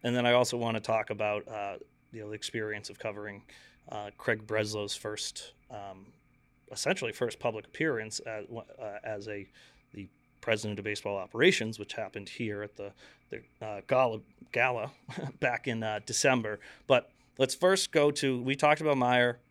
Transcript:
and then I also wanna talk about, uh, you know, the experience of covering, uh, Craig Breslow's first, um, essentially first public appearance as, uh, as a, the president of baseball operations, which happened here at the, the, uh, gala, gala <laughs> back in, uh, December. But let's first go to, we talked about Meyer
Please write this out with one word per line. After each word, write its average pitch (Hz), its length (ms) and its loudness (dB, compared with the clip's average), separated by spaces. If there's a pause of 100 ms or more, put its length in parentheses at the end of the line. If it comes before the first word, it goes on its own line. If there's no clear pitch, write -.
and 123 100 2
then 123 100 2
I 120 100 8
also 123 220 4
wanna 113 220 0
talk 110 320 0
about, 104 380 -2
uh, 101 260 -6 (380)
you 113 80 -12
know, 104 80 -10
the 107 60 -8
experience 107 560 -6
of 101 80 -18
covering, 104 440 -10 (480)
uh, 104 260 -8
Craig 110 300 -2
Breslow's 107 480 -2
first, - 580 -8 (160)
um, 98 380 -14 (640)
essentially 123 400 -2
first 117 300 -4
public 110 260 -4
appearance 117 540 -2
as, 110 240 -8 (100)
uh, 104 480 -10
as 104 240 -8
a, 101 220 -10 (460)
the 98 120 -10 (340)
president 110 380 -2
of 101 60 -10
baseball 101 320 -4
operations, 113 640 2
which 101 140 -10
happened 101 340 -8
here 104 340 -6
at 107 140 -12
the, 101 160 -10 (380)
the, - 360 -12
uh, 101 220 -8
gala, 127 320 4 (320)
gala 123 400 0 (220)
<laughs> - 260 -8
back 123 260 -2
in, 113 160 -2
uh, 107 240 -2
December. 120 540 2 (260)
But 127 240 4 (260)
let's 131 200 4
first 190 340 4
go 147 220 6
to, 131 300 0
we 131 120 0
talked 151 260 6
about 151 160 4
Meyer 123 440 4 (100)